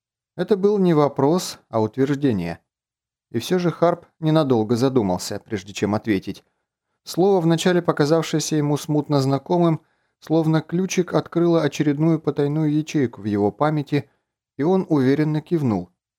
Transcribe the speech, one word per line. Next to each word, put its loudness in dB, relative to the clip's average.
Это 0
был 2
не 4
вопрос, 0
а 0
утверждение. -2
И -4
всё -2
же 0
Харп 0
ненадолго 2
задумался, 0
прежде -10
чем -2
ответить. -4
Слово, 0
вначале 2
показавшееся 0
ему 0
смутно -2
знакомым, 0
словно 0
ключик -2
открыло 0
очередную 0
потайную -2
ячейку -2
в -8
его 2
памяти — -2
и -4
он 0
уверенно 2
кивнул. -2